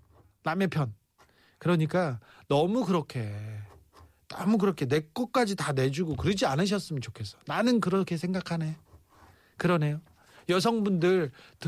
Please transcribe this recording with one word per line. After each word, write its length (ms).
남의 240
편. 260
그러니까 640
너무 380
그렇게, 480
너무 300
그렇게 280
내 160
것까지 420
다 160
내주고 440
그러지 300
않으셨으면 560
좋겠어. 440
나는 340
그렇게 380
생각하네. 600
그러네요. 440
여성분들 840